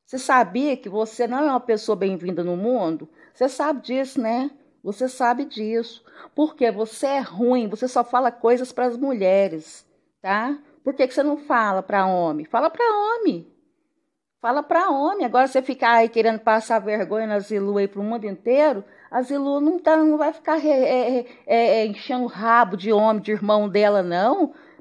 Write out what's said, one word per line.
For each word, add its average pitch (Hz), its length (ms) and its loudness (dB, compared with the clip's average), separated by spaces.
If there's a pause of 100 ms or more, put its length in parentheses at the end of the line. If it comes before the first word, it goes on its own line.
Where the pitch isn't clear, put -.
Você 254 140 -12
sabia 254 560 2
que - 140 -12
você 220 360 -4
não 247 140 -4
é 302 40 0
uma 262 180 0
pessoa 220 340 -2
bem-vinda 180 480 -4
no 175 140 -4
mundo? 190 500 -2 (260)
Você 254 140 0
sabe 285 340 -2
disso, 262 380 -4
né? 240 320 -2 (320)
Você 226 240 -4
sabe 254 380 -2
disso. 226 580 -6 (320)
Porque 285 360 0
você 220 360 -6
é 277 120 0
ruim. 233 500 0
Você 220 180 -6
só 247 160 0
fala 247 280 0
coisas 247 420 0
pras 247 240 -2
mulheres, 196 880 0 (340)
tá? 220 380 -2 (240)
Por 269 100 -2
que 262 140 2
que 254 60 -14
você 277 100 0
não 294 140 0
fala 220 440 0
pra 196 240 0
homem? 165 400 0
Fala 277 240 0
pra 466 140 -2
homem. 415 640 -2 (920)
Fala 262 200 0
pra 349 280 0
homem. 302 360 -2
Agora 247 220 4
você 262 140 0
fica 262 280 -2
aí 233 200 4
querendo 226 300 0
passar 220 400 0
vergonha 214 460 -4
na 208 140 -2
Zilu 202 380 -4
aí 202 100 0
pro 202 160 -10
mundo 220 220 -6
inteiro. 233 580 0 (300)
A 254 80 0
Zilu 277 400 -2
não 330 160 2
tá, 320 180 4
não 311 220 4
vai 311 160 0
ficar 311 220 -4
re-, 302 160 0
é, 254 480 2
é, 240 60 -6 (200)
é, 233 320 4
é, 220 80 2
enchendo 254 380 -6
o 240 40 -4
rabo 226 480 2
de 196 160 -4
homem, 214 300 4
de 208 100 -6
irmão 208 380 0
dela, 208 320 4
não. 208 540 0 (260)